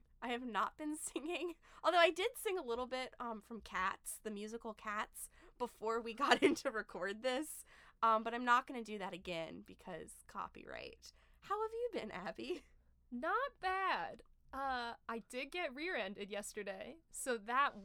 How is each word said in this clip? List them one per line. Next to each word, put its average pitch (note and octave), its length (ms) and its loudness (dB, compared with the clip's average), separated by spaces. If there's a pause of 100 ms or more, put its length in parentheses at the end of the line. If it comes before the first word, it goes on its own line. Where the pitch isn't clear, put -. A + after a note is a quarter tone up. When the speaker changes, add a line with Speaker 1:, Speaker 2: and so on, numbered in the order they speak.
(240)
Speaker 1:
I A#3+ 60 -2
have B3 140 0
not G#3+ 320 0
been D4+ 200 -4 (100)
<laughs> - 80 -6
singing. D#4+ 400 -2 (300)
Although E4+ 160 6
I E4+ 100 10
did F4 220 0 (120)
sing F#4+ 140 0
a C#4 100 -6
little A#3+ 200 -2
bit, B3+ 320 -4
um, A3+ 280 -6
from A3 140 -10
Cats, - 640 -2
the G#3+ 80 -4
musical G#3+ 420 -6
Cats, - 560 -6 (300)
before A3+ 420 0
we A3 140 -6
got G#3+ 280 8
<laughs> - 0 -
in D#4 120 8
to - 160 -2
record G3+ 500 -4
this. B3+ 420 0 (380)
Um, A3+ 220 8
but A3+ 100 -2
I'm A#3+ 120 -2
not B3 200 6
gonna B3 180 -6
do G#3 140 -6
that F3+ 160 -4
again E3+ 540 -6
because F#3 420 -12 (180)
copyright. - 840 -10 (280)
How G#4+ 200 -2
have A4 100 -2
you A4+ 300 -2
been, A3 100 -4
Abby? A3+ 520 -4 (480)
Speaker 2:
Not F#4+ 400 2 (100)
bad. F4+ 640 0 (280)
Uh, B3+ 420 -2 (140)
I A3+ 220 -2
did C4+ 220 -4
get E4 240 -2
rear-ended G#3 560 -2
yesterday, G3+ 640 -6 (160)
so A#3+ 340 0
that B3+ 400 4